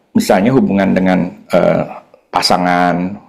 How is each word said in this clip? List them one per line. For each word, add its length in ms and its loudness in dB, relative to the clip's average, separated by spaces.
misalnya 380 2
hubungan 400 2
dengan, 280 0
eh, 340 2
pasangan, 960 0